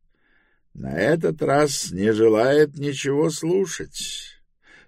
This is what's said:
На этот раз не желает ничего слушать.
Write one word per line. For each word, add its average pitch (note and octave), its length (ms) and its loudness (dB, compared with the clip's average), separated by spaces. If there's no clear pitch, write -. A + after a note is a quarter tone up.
На - 200 -10
этот D#3 480 0
раз C#3+ 500 0
не G2 200 0
желает A#2 680 4
ничего C#3+ 520 -2
слушать. - 1120 -6